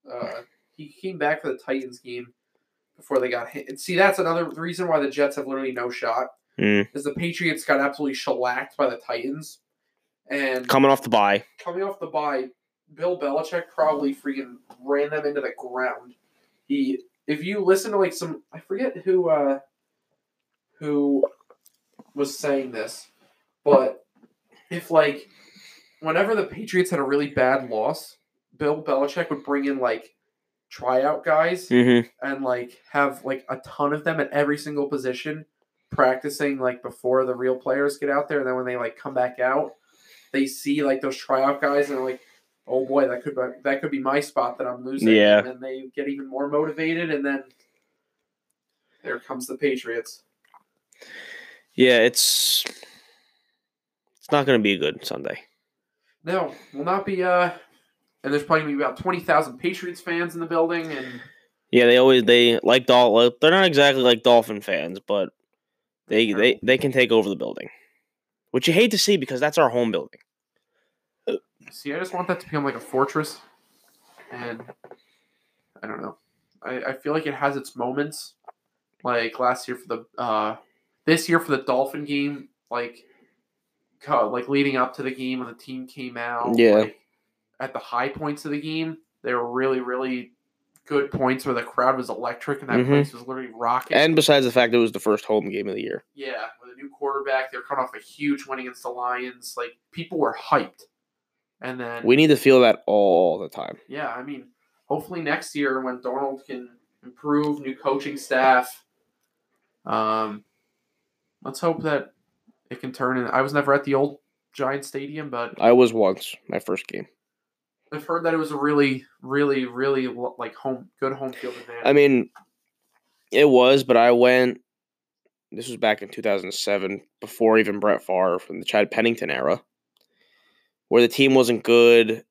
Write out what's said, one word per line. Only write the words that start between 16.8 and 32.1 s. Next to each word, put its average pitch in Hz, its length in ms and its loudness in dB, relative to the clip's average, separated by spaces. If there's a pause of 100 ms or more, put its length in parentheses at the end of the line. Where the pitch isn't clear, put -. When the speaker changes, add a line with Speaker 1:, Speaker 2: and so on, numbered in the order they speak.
Speaker 1:
if 151 180 -4
you 202 180 -4
listen 190 320 2
to, 202 40 0
like, 190 160 0
some, 165 300 -10 (100)
I 165 60 -18
forget 220 380 -6
who, 180 320 0
uh, 139 300 0 (1200)
who 143 460 0 (880)
was 139 240 -6
saying 135 360 -2
this, - 340 -12 (560)
but 135 420 2 (640)
if, 170 220 -8
like, 151 380 4 (680)
whenever 185 360 0
the 196 100 0
Patriots 180 460 -4
had 160 80 -2
a 139 40 -2
really 143 240 0
bad 131 440 0
loss, 113 460 -4 (380)
Bill 151 280 -4
Belichick 147 480 -2
would 139 120 -8
bring 139 220 -4
in, 139 140 -4
like, 113 360 -4 (540)
tryout 131 560 -2
guys 170 440 0
Speaker 2:
Mm-hmm. 123 380 6 (140)